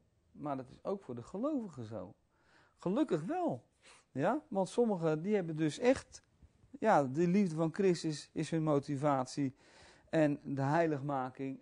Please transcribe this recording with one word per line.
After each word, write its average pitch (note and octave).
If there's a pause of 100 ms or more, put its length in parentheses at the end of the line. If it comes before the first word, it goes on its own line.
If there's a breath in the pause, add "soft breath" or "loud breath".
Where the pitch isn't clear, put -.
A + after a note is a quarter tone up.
(320)
maar C#3+
dat B2+
is -
ook F#3+
voor -
de A#2
gelovigen G#3+
zo. G2+ (640 soft breath)
Gelukkig F#3+
wel. C4+ (480 loud breath)
Ja, G3+
want F#3+
sommigen E3
die G#3
hebben E3
dus D3+
echt, - (560)
ja, F#3
de C#3+
liefde F3+
van D#3+
Christus E3
is -
hun D#3+
motivatie. C#3+ (540 loud breath)
En D3+
de C#3
heiligmaking C3+